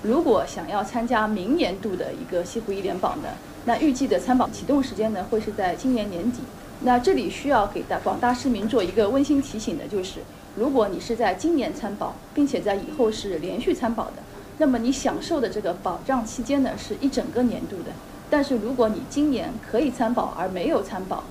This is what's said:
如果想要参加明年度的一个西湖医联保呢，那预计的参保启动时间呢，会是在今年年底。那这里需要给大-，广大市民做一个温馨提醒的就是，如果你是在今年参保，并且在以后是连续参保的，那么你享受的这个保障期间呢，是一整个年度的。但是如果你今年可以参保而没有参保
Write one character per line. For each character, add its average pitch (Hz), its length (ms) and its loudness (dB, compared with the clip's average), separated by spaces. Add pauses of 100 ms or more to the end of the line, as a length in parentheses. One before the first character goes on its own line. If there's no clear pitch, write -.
如 240 180 4
果 247 240 4
想 160 240 -8
要 196 140 0
参 233 240 -2
加 220 200 4
明 214 300 2
年 190 220 0
度 196 160 -2
的 - 180 -4
一 135 120 -8
个 175 180 0
西 233 160 -6
湖 220 120 -6
医 196 100 -4
联 190 180 -2
保 170 180 0
呢， 147 120 -8 (360)
那 233 140 2
预 294 140 4
计 254 140 0
的 190 120 4
参 254 180 4
保 240 120 4
启 - 160 -10
动 277 180 4
时 247 100 -4
间 220 200 0
呢， 190 160 -4
会 214 100 2
是 214 120 -4
在 185 240 -2
今 262 180 0
年 208 160 0
年 190 220 -2
底。 - 80 -6 (420)
那 247 180 6
这 370 140 4
里 220 160 2
需 269 200 -4
要 226 180 6
给 - 160 -6
大-， 190 200 -2
广 185 160 0
大 240 140 4
市 247 160 0
民 214 180 0
做 220 160 4
一 175 80 -2
个 208 180 4
温 277 140 4
馨 285 180 4
提 214 160 -4
醒 202 200 -4
的 - 100 -8
就 196 160 -2
是， 190 160 -10 (360)
如 233 140 2
果 226 200 4
你 175 100 -4
是 226 160 -4
在 214 180 2
今 320 220 2
年 208 180 0
参 202 220 -6
保， - 200 -6 (200)
并 294 100 6
且 - 140 0
在 208 160 2
以 185 220 -4
后 220 140 4
是 196 280 -4
连 180 200 -4
续 320 140 2
参 233 200 0
保 220 120 -2
的， - 80 -12 (460)
那 302 80 6
么 254 100 4
你 233 140 2
享 262 300 0
受 311 200 0
的 214 80 0
这 196 100 -4
个 175 140 0
保 170 320 -4
障 262 200 0
期 - 180 -8
间 277 200 2
呢， 247 140 0
是 - 240 -6
一 269 80 2
整 226 220 0
个 247 120 2
年 214 240 2
度 190 100 -8
的。 160 140 -8 (380)
但 285 140 6
是 269 140 0
如 220 160 -2
果 240 160 4
你 202 200 -2
今 294 220 2
年 196 200 -2 (180)
可 226 100 2
以 294 100 4
参 240 240 0
保 - 240 -2
而 175 100 -2
没 185 200 -2
有 262 160 2
参 190 220 -6
保 185 260 -6